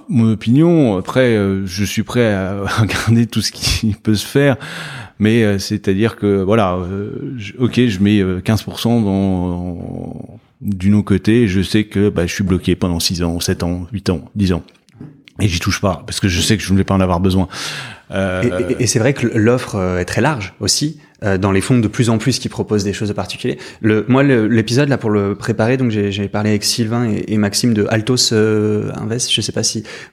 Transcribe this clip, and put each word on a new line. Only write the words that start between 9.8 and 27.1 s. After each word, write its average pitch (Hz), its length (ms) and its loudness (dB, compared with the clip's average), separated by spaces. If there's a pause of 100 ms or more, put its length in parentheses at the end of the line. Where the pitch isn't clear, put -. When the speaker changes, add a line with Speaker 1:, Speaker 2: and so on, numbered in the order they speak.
Speaker 1:
du 95 300 0
non-coté, 104 560 4
je 95 160 2
sais 107 220 2
que, 104 240 0
bah, 87 180 0
je - 80 -6
suis 104 100 -2
bloqué 90 300 2
pendant 87 240 0
six 87 240 -2
ans, 85 160 -2
sept 90 240 -2
ans, 90 300 -4
huit 95 180 -10
ans, 85 140 -8 (100)
dix 98 180 0
ans. 82 120 -4 (760)
Et 101 80 2
j'y 85 120 -2
touche - 200 -2
pas, 95 260 -2
parce - 140 -8
que 104 80 2
je 87 120 0
sais 107 160 2
que - 60 -8
je 92 100 -4
ne 98 60 4
vais 95 60 2
pas 98 100 0
en 95 60 2
avoir 92 200 0
besoin. 92 280 2 (640)
Euh, 95 320 -2
Speaker 2:
Et, 92 300 -2
et, 123 100 -2
et 117 40 2
c'est 120 120 0
vrai 127 160 2
que 123 120 -2
l'offre, 117 500 2
euh, 90 220 0
est 90 60 -2
très - 160 -2
large 113 400 -2
aussi, 147 400 -2 (240)
euh, 98 140 0
dans 98 140 2
les 95 100 2
fonds 127 160 2
de 107 100 2
plus 117 220 0
en 113 80 2
plus 123 200 -2
qui - 120 -6
proposent 104 340 -2
des 101 80 -2
choses 107 160 -4
de 101 60 -4
particulier. 101 420 -6 (240)
Le, 107 280 2
moi, 131 140 4
le, 123 240 4
l'épisode 117 440 2
là 120 80 2
pour 113 100 -4
le 101 260 2
préparer, 113 440 0
donc 127 120 0
j'ai, 101 220 0
j'ai 101 160 -4
parlé 107 220 -2
avec 104 140 0
Sylvain 117 460 0